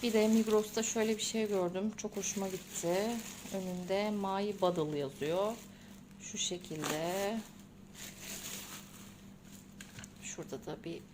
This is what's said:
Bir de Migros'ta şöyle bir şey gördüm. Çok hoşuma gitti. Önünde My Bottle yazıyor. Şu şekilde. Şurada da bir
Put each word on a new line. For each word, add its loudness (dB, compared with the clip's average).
Bir 4
de 8
Migros'ta 6
şöyle 4
bir -4
şey 2
gördüm. 2
Çok -4
hoşuma 0
gitti. 0
Önünde 0
My 0
Bottle 4
yazıyor. 2
Şu -10
şekilde. 0
Şurada -8
da -6
bir -6